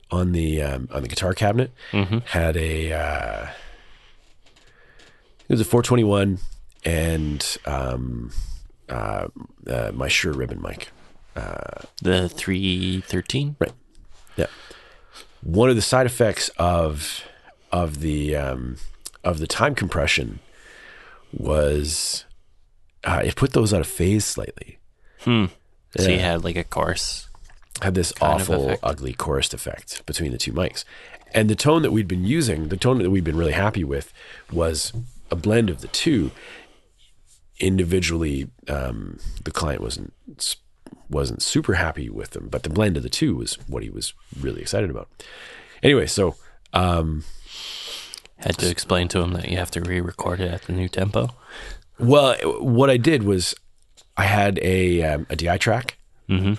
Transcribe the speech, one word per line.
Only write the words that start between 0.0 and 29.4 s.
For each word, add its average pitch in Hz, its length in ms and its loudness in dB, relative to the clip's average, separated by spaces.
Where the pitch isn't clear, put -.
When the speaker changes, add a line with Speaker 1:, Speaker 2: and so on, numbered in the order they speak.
Speaker 1:
on 90 200 2
the, 80 300 2
um, 65 300 -4
on 71 100 -4
the 62 60 -6
guitar 92 260 -2
cabinet, 113 380 2
Speaker 2:
Mm-hmm. 104 280 0
Speaker 1:
had 82 360 0
a, 80 380 -2
uh, 71 540 -4
it 143 60 4
was 113 80 6
a 107 40 2
four 123 160 4
twenty-one 101 580 4
and, 80 800 0
um, 64 680 -4
uh, 52 400 -6
uh, 58 260 -2
my 65 140 -4
Shure 82 260 0
Ribbon 60 280 -4
mic. - 300 -10
Uh, - 460 -10
Speaker 2:
The 90 280 2
three 92 720 0
thirteen? 139 580 -2
Speaker 1:
Right. - 140 0
Yeah. - 100 0
One 101 300 4
of 120 40 4
the 107 60 2
side 127 240 4
effects 117 440 2
of, 82 640 0
of 80 300 -2
the, 76 340 0
um, 64 400 -4
of 85 160 0
the 80 80 -2
time 139 260 0
compression 71 680 -2
was, 73 920 0
uh, - 200 0
it - 120 0
put - 180 2
those 110 200 4
out 92 80 4
of 73 60 -2
phase 98 380 2
slightly. - 520 -8
Speaker 2:
Hmm. 113 240 4
So 95 120 2
you 92 80 6
Speaker 1:
Yeah. 90 160 2
Speaker 2:
had, 85 100 0
like, 87 140 -2
a 85 60 -2
chorus - 680 -4
Speaker 1:
Had 95 140 0
this 87 160 2
Speaker 2:
kind 76 300 2
of 90 80 -2
Speaker 1:
awful, 71 160 2
Speaker 2:
effect. - 180 0
Speaker 1:
ugly 65 300 -4
chorus 71 400 -2